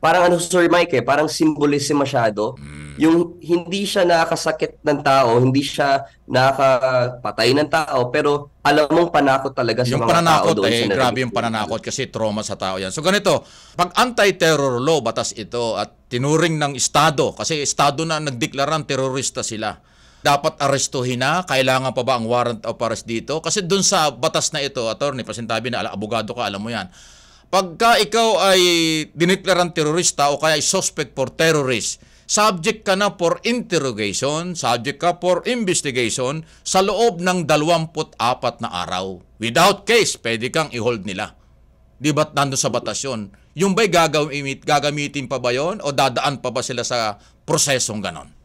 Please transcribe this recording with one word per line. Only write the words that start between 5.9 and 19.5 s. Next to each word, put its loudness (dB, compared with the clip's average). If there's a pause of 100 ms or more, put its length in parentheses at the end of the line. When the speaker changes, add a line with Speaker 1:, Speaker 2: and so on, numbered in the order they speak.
Speaker 1:
nakakapatay 2
ng 2
tao, 0
pero 0
alam 4
mong 4
panakot 2
talaga -2
sa 0
Speaker 2:
Yung 0
Speaker 1:
mga 0
Speaker 2:
pananakot, 4
Speaker 1:
tao 2
doon 2
Speaker 2:
eh, 2
Speaker 1:
sa 0
Speaker 2:
grabe 2
Speaker 1:
narinig 0
Speaker 2:
yung -4
pananakot -2
kasi -6
trauma -2
sa -6
tao -4
yan. -6
So -6
ganito, 2 (300)
pag -2
anti-terror 2
law, 2
batas -4
ito -4
at -4 (140)
tinuring 0
ng -2
Estado, 0
kasi -4
Estado 0
na -4
nagdeklarang -4
terorista -4
sila, -6 (460)